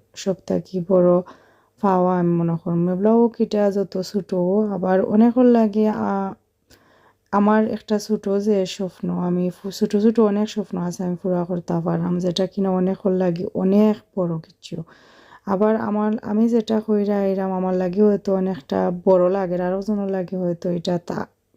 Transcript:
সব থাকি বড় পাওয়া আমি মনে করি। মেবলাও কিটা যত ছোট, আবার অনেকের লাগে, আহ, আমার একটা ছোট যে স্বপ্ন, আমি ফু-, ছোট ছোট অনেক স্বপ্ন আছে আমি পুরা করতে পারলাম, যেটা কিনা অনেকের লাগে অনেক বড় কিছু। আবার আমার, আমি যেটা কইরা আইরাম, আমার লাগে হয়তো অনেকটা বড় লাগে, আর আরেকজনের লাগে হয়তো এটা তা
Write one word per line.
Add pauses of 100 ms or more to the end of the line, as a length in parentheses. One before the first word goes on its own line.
(140)
সব (120)
থাকি
বড় (600)
পাওয়া
আমি
মনে
করি।
মেবলাও
কিটা
যত
ছোট, (380)
আবার
অনেকের
লাগে,
আহ, (1000)
আমার
একটা
ছোট
যে
স্বপ্ন,
আমি
ফু-,
ছোট
ছোট
অনেক
স্বপ্ন
আছে
আমি
পুরা
করতে
পারলাম,
যেটা
কিনা
অনেকের
লাগে
অনেক (200)
বড়
কিছু। (640)
আবার
আমার, (100)
আমি
যেটা
কইরা
আইরাম,
আমার
লাগে
হয়তো
অনেকটা (160)
বড়
লাগে,
আর
আরেকজনের
লাগে
হয়তো
এটা
তা (300)